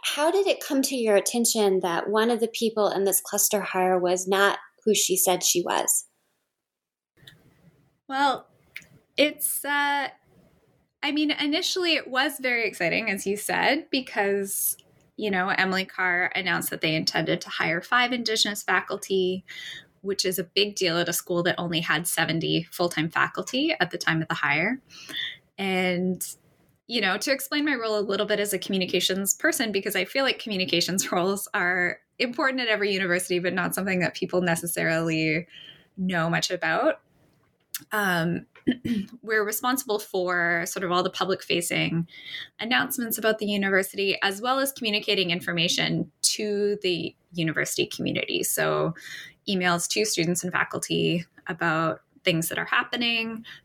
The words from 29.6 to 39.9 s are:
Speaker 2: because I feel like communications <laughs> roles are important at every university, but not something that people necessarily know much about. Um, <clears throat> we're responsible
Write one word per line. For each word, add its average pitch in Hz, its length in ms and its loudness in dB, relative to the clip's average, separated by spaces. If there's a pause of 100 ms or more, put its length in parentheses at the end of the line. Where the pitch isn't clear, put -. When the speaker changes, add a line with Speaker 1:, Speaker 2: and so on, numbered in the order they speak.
Speaker 2:
because 196 240 -2
I 185 100 0
feel 269 180 0
like 240 160 2
communications 185 720 0
<laughs> - 0 -
roles 190 420 2
are 180 460 0 (200)
important 262 420 0
at 233 80 0
every 202 240 2
university, 180 460 2
but 180 140 0
not 175 220 -2
something 190 240 0
that 170 160 0
people 180 260 0
necessarily 165 1080 0 (500)
know 185 320 0
much 165 200 0
about. 180 520 0 (880)
Um, 175 540 0 (200)
<clears throat> 240 560 -2
we're 214 220 2
responsible 226 560 -2